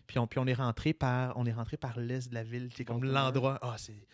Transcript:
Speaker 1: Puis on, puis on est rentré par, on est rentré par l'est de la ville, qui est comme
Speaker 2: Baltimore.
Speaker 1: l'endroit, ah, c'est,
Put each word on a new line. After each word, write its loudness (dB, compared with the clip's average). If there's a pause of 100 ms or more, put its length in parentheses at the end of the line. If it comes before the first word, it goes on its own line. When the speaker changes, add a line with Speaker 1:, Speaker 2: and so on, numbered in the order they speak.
Speaker 1:
Puis 0
on, 4
puis -4
on 2
est 4
rentré 2
par, 2
on 0
est 2
rentré -4
par -6
l'est -2
de -8
la -4
ville, -6
qui -8
est -10
comme -2
Speaker 2:
Baltimore. 2
Speaker 1:
l'endroit, 2
ah, -4
c'est, -14